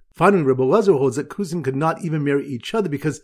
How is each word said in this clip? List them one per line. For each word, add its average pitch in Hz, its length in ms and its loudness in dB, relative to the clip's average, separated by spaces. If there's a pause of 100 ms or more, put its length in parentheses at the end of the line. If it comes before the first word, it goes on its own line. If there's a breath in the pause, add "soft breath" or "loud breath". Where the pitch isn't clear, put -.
(140)
Finally, 180 300 4
Rabbi 131 200 2
Elazar 190 340 4
holds 127 180 0
that 143 140 -6
Kusim 175 340 -6
could 135 140 -4
not 160 260 -2
even 156 220 -2
marry 143 200 0
each 131 280 -8
other 208 160 0
because 143 340 -4